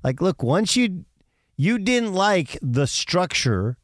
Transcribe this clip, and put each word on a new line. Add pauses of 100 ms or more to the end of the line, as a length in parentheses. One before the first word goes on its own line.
Like,
look,
once
you, (500)
you
didn't
like
the
structure